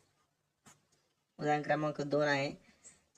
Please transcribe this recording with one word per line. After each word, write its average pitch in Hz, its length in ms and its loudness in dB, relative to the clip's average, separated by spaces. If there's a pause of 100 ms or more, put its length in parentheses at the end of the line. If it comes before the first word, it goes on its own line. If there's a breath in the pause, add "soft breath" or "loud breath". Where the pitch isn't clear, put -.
(1400)
उदाहरण 147 240 0
क्रमांक 147 380 -2
दोन 147 280 2
आहे, 143 220 0 (680 soft breath)